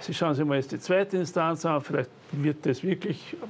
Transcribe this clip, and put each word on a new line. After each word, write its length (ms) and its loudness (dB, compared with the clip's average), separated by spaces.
Sie 140 -6
schauen 200 2
sich 100 2
mal 120 2
jetzt 160 -2
die 80 -4
zweite 360 2
Instanz 480 0
an, 160 2
vielleicht 300 -2
wird 320 0
das 180 2
wirklich 540 -2